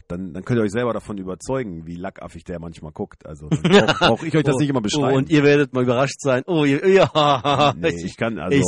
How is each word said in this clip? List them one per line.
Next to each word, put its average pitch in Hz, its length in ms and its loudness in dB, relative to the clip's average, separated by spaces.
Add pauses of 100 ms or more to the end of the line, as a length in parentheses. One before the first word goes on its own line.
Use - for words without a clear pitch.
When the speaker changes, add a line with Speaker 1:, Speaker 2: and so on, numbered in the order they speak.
Speaker 1:
dann, 90 260 -10
dann 92 120 -12
könnt 123 140 0
ihr 110 40 2
euch 104 80 -2
selber 117 220 -4
davon 104 240 -10
überzeugen, 92 680 -8
wie 85 80 -12
lackaffig 87 500 -14
der 87 140 -10
manchmal 82 340 -14
guckt, - 320 -12
also 76 240 -16
Speaker 2:
<laughs> 80 140 -2
Speaker 1:
dann 180 240 6
brauch, 151 120 -2
brauch 165 240 2
ich 165 140 -4
euch 151 60 2
das 135 120 2
Speaker 2:
Oh, 123 40 -2
Speaker 1:
nicht 143 100 2
immer 135 100 0
Speaker 2:
oh, 110 40 -6
Speaker 1:
beschreiben. 135 340 0
Speaker 2:
und 135 120 0
ihr 151 140 4
werdet 143 300 4
mal 127 100 0
überrascht 127 380 0
sein, 131 260 0
oh, 165 160 2
ihr, 143 240 2
ja, 147 880 4
<laughs> - 20 -14
Speaker 1:
Nee, 160 120 0
Speaker 2:
ich, 85 160 -6
Speaker 1:
ich - 120 -10
kann, 113 220 -4
also, 92 180 -2
Speaker 2:
ich 127 100 4